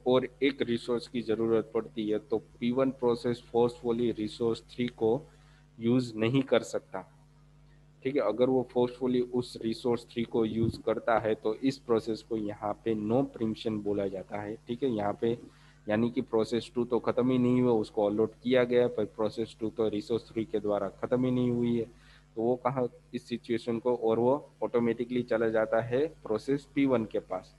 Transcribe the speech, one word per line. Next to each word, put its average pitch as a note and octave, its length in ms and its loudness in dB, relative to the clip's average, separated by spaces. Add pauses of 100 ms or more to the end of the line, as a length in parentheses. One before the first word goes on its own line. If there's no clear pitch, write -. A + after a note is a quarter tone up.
और B2+ 220 4 (140)
एक C#3 200 2
resource A#2 460 -2
की A#2+ 140 -4
ज़रूरत A2 520 0
पड़ती A2 340 -4
है, G#2+ 120 0
तो G#2+ 180 -2
पी A#2+ 340 -4
वन C3 200 2
process A#2+ 500 -2 (100)
forcefully A#2+ 600 2
resource A2 580 -4
three B2 180 -4
को A#2 320 0 (580)
यूज़ A#2+ 380 0
नहीं A#2 280 2
कर A#2 180 4
सकता, F#2+ 400 -8 (1000)
ठीक C3+ 140 -2
है। C3 60 2
अगर G#2+ 260 2
वो B2+ 240 2
forcefully B2 480 0
उस B2 420 -4
resource A2+ 500 -2
three A#2 120 -2
को A2+ 200 0
यूज़ A2 380 0
करता A2+ 360 0
है A2 160 0
तो G#2+ 200 -2
इस C3 260 -2
process A2+ 420 -2
को - 160 -6
यहाँ G#2 340 -6 (120)
पे A2+ 180 0
no A#2 200 2 (100)
preemption A2 520 -4
बोला G2+ 240 -2
जाता F#2+ 340 -8
है, G#2+ 140 -8 (120)
ठीक A#2+ 140 -6
है। C3+ 80 0
यहाँ G2+ 300 -2
पे A#2 180 0 (480)
यानी A2 240 2
कि B2 120 -2
process A2+ 520 0
two A#2+ 100 0
तो A#2+ 140 0
ख़त्म A#2+ 320 0
ही B2+ 80 2
नहीं B2 240 4
हुआ, B2 100 4
उसको G#2+ 340 2
allot G#2+ 260 2 (100)
किया B2 220 4
गया, A#2+ 240 4
पर A2+ 180 -2
process A2 540 -4
two A2 100 -2
तो A2 180 0
resource G#2 420 -4
three A2+ 140 -4
के G#2 160 -4
द्वारा G2+ 280 0 (140)
ख़त्म B2 220 0
ही B2+ 60 0
नहीं B2 200 0
हुई A#2+ 260 0
है, A#2 80 -2 (520)
तो A2 60 -2
वो A#2+ 140 2
कहाँ B2 320 -2 (260)
इस - 140 -10
situation A#2 500 -2
को, B2 180 0
और A2+ 220 2
वो C3 320 2 (120)
automatically A#2+ 600 0
चला A2+ 260 0
जाता A2 340 2
है B2 240 0 (160)
process C3+ 520 -2
P C#3 120 2
one A#2+ 180 2
के G#2 160 -4
पास। - 380 -8